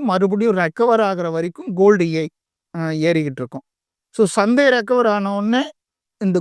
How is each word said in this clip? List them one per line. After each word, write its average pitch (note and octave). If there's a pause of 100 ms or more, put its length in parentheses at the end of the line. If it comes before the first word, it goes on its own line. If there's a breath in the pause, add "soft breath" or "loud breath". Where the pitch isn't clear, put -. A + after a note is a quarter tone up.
மறுபடியும் G3+
ரெக்கவர் A3
ஆகுற F3+
வரைக்கும் E3+
கோல்டு F#3+
ஏ-, D#3+ (460)
அ, E3+ (200)
ஏறிக்கிட்டு D#3
இருக்கும். - (500)
So, A3+
சந்தை A#3
ரெக்கவர் A#3+
ஆன G3+
உடனே A3+ (580)
இந்த F#3